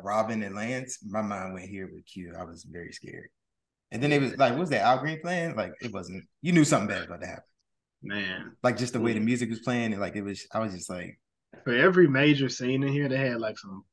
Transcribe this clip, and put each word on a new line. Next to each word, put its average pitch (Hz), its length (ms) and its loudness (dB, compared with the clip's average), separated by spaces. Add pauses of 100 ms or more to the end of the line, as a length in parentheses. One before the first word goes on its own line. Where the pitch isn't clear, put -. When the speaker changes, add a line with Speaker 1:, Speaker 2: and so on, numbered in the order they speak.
Speaker 1:
Robin 107 400 -2
and 98 120 -8
Lance. 127 480 -8
My 104 180 -4
mind 95 320 -6
went 92 160 -12
here 95 220 -10
with - 140 -20
Q. 87 320 -14
I 90 60 -8
was 82 260 -16
very 87 220 -14
scared. - 380 -18 (640)
And 110 120 -6
then 147 80 2
it 147 100 6
was 123 160 -2
like, 131 140 6
what 127 80 -2
was 175 120 -2
that 113 100 2
Al 123 180 6
Green 156 220 -6
playing? 170 340 -4
Like, 107 160 -4 (100)
it 113 120 -8
wasn't, 92 320 -10 (160)
you 170 100 0
knew 160 140 8
something 123 220 2
bad 101 100 -4
was 87 100 -6
about 85 140 -12
to - 60 -10
happen. - 160 -12 (600)
Speaker 2:
Man. 95 480 -6 (120)
Speaker 1:
Like, 123 140 2
just 123 160 -4
the 123 60 0
way 113 140 2
the 107 60 0
Speaker 2:
Yeah. 107 60 0
Speaker 1:
music 117 240 0
was 113 100 -4
playing, 120 340 -2
and, 101 80 -4
like, 90 140 -4
it 101 80 -4
was, 98 300 -8
I 110 60 -2
was 107 140 -2
just 90 160 -10
like, 90 300 -10 (460)
Speaker 2:
for 120 100 0
every 175 320 8
major 139 400 6
scene 127 360 0
in 139 100 0
here, 143 160 2
they 131 80 2
had, 123 240 0
like, 110 180 -4
some 95 340 -14